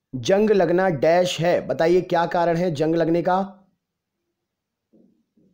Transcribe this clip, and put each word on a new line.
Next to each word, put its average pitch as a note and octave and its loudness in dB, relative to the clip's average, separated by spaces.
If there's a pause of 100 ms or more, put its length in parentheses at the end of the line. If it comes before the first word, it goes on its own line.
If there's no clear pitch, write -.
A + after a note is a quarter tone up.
(140)
जंग F#3+ 2
लगना F#3 2
डैश E3+ 0
है, D#3+ 0
बताइए E3 0
क्या F3 -2
कारण E3+ 0
है F3+ -2
जंग D#3 -2
लगने E3 0
का। F#3 0 (2250)